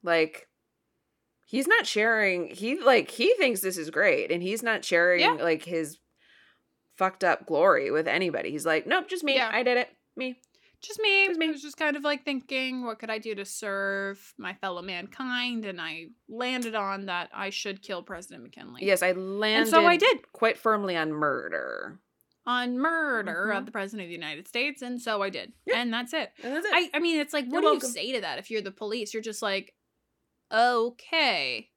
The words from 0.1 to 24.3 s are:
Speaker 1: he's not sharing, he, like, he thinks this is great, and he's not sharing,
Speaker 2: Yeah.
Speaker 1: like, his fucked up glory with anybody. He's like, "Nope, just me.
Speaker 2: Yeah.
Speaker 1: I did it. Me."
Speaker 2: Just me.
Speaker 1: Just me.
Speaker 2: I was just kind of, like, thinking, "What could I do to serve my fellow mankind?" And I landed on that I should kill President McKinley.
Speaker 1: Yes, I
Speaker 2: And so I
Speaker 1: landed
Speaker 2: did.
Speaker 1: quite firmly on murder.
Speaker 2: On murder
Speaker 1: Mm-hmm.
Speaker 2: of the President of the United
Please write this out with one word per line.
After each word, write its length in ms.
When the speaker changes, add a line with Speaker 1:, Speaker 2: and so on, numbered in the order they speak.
Speaker 1:
he's 200
not 200
sharing, 600
he, 300
like, 340
he 220
thinks 260
this 180
is 120
great, 400
and 120
he's 200
not 220
sharing, 360
Speaker 2:
Yeah. 120
Speaker 1:
like, 220
his 340
fucked 280
up 220
glory 440
with 160
anybody. 440
He's 160
like, 200
"Nope, 220
just 160
me. 120
Speaker 2:
Yeah. 160
Speaker 1:
I 100
did 160
it. 100
Me." 260
Speaker 2:
Just 180
me. 280
Speaker 1:
Just 120
me. 80
Speaker 2:
I 20
was 120
just 160
kind 180
of, 80
like, 220
thinking, 580
"What 140
could 100
I 100
do 180
to 100
serve 920
my 160
fellow 300
mankind?" 840
And 160
I 280
landed 460
on 320
that 260
I 160
should 340
kill 200
President 400
McKinley. 420
Speaker 1:
Yes, 180
I 100
Speaker 2:
And 540
so 140
I 60
Speaker 1:
landed 200
Speaker 2:
did. 260
Speaker 1:
quite 260
firmly 360
on 200
murder. 840
Speaker 2:
On 320
murder 680
Speaker 1:
Mm-hmm. 80
Speaker 2:
of 80
the 80
President 320
of 40
the 60
United 320